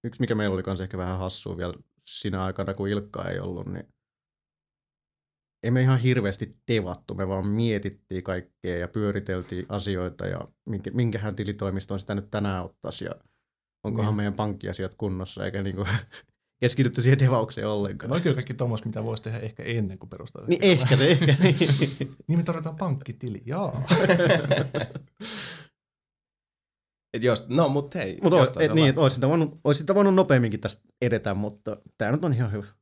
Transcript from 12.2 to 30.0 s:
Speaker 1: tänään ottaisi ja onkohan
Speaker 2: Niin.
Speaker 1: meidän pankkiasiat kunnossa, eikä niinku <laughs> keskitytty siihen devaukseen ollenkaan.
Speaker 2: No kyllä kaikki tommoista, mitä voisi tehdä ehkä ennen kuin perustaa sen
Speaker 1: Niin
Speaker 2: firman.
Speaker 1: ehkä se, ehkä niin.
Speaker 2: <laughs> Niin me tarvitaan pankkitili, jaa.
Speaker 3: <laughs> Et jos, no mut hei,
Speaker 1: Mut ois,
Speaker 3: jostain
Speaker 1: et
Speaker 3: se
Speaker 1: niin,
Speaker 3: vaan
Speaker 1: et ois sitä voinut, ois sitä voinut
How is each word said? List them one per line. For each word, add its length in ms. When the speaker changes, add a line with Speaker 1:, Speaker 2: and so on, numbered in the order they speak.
Speaker 1:
tänään 340
ottaisi 400
ja 60
onkohan 260
Speaker 2:
Niin. 60
Speaker 1:
meidän 200
pankkiasiat 580
kunnossa, 500
eikä 180
niinku 220
<laughs> 400
keskitytty 400
siihen 160
devaukseen 500
ollenkaan. 420
Speaker 2:
No 100
kyllä 140
kaikki 200
tommoista, 340
mitä 160
voisi 180
tehdä 160
ehkä 240
ennen 360
kuin 120
perustaa 320
sen 60
Speaker 1:
Niin 120
Speaker 2:
firman. 220
Speaker 1:
ehkä 140
se, 140
ehkä 320
niin. 760
Speaker 2:
<laughs> 0
Niin 100
me 40
tarvitaan 340
pankkitili, 680
jaa. 360
Speaker 3:
<laughs> 0
Et 80
jos, 260
no 200
mut 260
hei, 280
Speaker 1:
Mut 100
ois, 100
Speaker 3:
jostain 220
Speaker 1:
et 60
Speaker 3:
se 40
Speaker 1:
niin, 80
Speaker 3:
vaan 80
Speaker 1:
et 80
ois 160
sitä 140
voinut, 360
ois 140
sitä 160
voinut 200